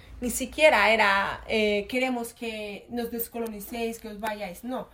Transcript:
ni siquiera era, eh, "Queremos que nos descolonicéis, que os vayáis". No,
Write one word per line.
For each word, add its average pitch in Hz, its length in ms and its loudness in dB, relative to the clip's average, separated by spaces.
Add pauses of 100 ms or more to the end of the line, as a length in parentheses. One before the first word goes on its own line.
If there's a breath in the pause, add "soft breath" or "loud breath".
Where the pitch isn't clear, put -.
(180 loud breath)
ni 247 120 -2
siquiera 247 600 6
era, 202 560 4
eh, 208 420 2
"Queremos 254 440 -2
que 214 580 -8
nos 233 200 -4
descolonicéis, 226 880 -6
que 220 100 -14
os 208 100 -12
vayáis". 208 460 -6
No, 240 300 -6